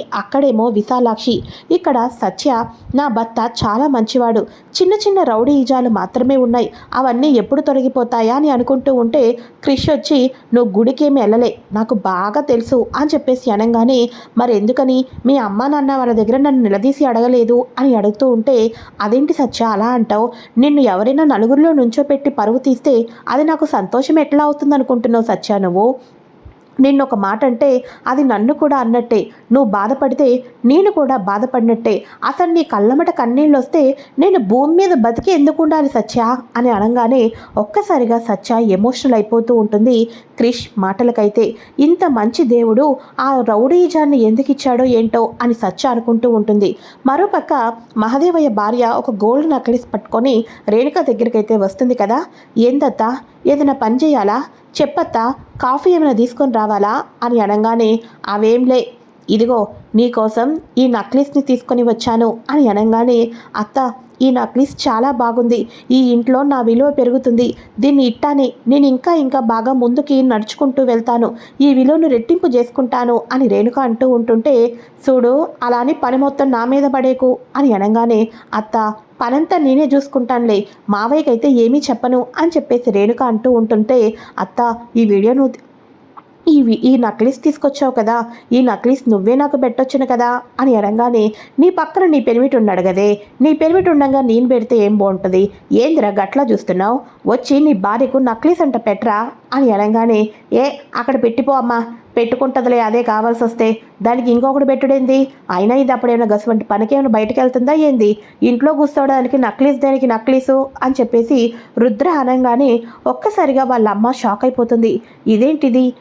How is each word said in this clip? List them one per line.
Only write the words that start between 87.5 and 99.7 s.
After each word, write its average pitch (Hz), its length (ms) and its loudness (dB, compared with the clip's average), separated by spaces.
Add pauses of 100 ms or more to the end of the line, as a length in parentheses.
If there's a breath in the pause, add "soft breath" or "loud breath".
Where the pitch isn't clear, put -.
కదా, 226 180 0 (360 loud breath)
ఈ 240 100 2
నెక్లెస్ 240 480 0
నువ్వే 208 260 2
నాకు 285 220 0
పెట్టొచ్చును 254 480 -2
కదా" 240 240 0 (300)
అని 254 160 2
అనగానే 220 480 0 (360 loud breath)
"నీ 339 100 6
పక్కన 370 360 -2
నీ 302 140 2
పెనిమిటి 240 380 2
ఉన్నాడు 196 240 2
కదే, 190 280 0 (320 loud breath)
నీ 302 120 4
పెనిమిటి 339 360 0
ఉండంగా 277 320 2
నేను 240 260 2
పెడితే 233 300 0
ఏం 208 200 2
బాగుంటుంది? 190 460 0 (280 loud breath)
ఏందిరా 247 400 2 (100)
గట్లా 269 300 -2
చూస్తున్నావు? 196 460 -2 (300 loud breath)
వచ్చి 254 320 0
నీ 302 140 4
భార్యకు 220 440 -2
నెక్లెస్ 262 440 0
అంట 262 160 0
పెట్టరా" 208 420 -2 (340)
అని 269 180 2